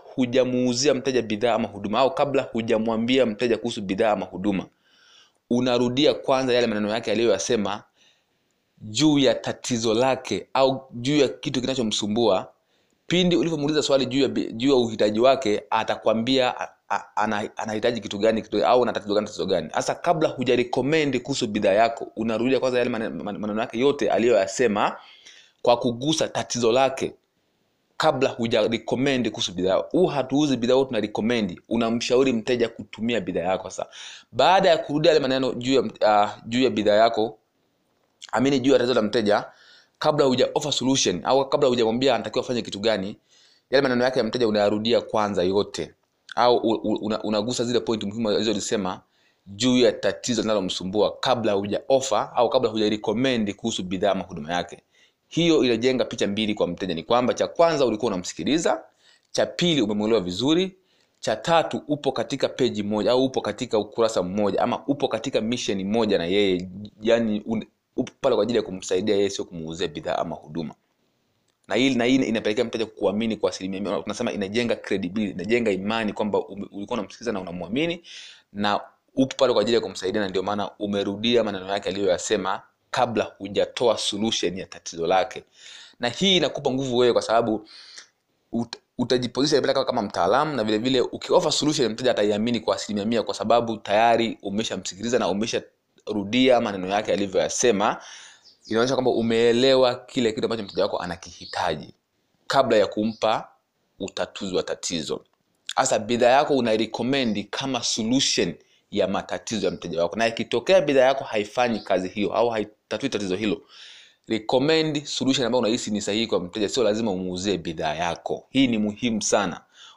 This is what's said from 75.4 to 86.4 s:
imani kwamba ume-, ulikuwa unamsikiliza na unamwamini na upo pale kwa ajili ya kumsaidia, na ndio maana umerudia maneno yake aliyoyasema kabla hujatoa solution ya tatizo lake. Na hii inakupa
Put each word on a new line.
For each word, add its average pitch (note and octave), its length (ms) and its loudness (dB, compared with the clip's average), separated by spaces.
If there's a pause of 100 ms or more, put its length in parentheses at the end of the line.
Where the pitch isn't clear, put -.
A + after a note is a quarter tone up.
imani G#2 420 -2
kwamba G2+ 340 -2
ume-, G2 260 -12
ulikuwa G2+ 260 -6
unamsikiliza G#2+ 340 -8
na G2 80 -6
unamwamini F#2+ 640 -6 (500)
na G#2 280 0 (360)
upo C3+ 200 0
pale B2 160 4
kwa G#2+ 100 4
ajili A#2 120 2
ya A2 60 4
kumsaidia, F#2+ 420 -4
na G2 60 -2
ndio F#2 140 -2
maana G2+ 360 -4
umerudia G#2 640 0
maneno F#2+ 240 -6
yake G2+ 200 -4
aliyoyasema G2 720 0 (280)
kabla A#2 340 0 (140)
hujatoa G2+ 600 0
solution G2+ 600 -2
ya F2+ 80 -10
tatizo E2 400 -8
lake. F#2 380 0 (560)
Na A#2+ 80 -2
hii F#3 280 2
inakupa C#3 340 0